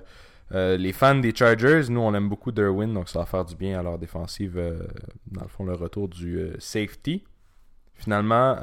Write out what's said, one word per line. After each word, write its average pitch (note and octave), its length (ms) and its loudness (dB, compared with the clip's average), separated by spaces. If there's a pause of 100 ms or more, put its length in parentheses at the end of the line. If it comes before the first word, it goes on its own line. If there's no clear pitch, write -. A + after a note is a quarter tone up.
(520)
euh, F#2 260 2
les F#2 160 0
fans C3+ 220 6
des A#2 200 2
Chargers. B2 540 6
Nous A#2+ 120 0
on A2 140 2
aime G2+ 140 2
beaucoup G#2 220 -6
Derwin, G#2 420 2
donc F#2 160 -4
ça E2+ 100 -4
va E2+ 60 -2
faire F#2 200 -2
du E2+ 100 -14
bien F#2+ 240 -4
à F2 40 -4
leur E2+ 160 -6
défensive, E2+ 580 -8
euh, E2+ 220 -4 (520)
dans F#2 120 -10
le F#2 60 -12
fond - 160 -10
le F2+ 100 -4
retour F2 320 -6
du, F2 320 -8
euh, D#2+ 200 -6
safety. A2+ 640 -6 (720)
Finalement, A2+ 680 2